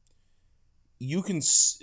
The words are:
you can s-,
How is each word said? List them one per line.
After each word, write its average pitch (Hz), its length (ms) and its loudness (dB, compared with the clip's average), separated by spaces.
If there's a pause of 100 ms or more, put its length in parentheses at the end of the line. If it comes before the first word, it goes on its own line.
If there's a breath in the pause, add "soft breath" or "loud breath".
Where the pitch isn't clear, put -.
(1000)
you 147 240 -4
can 180 160 -4
s-, - 440 2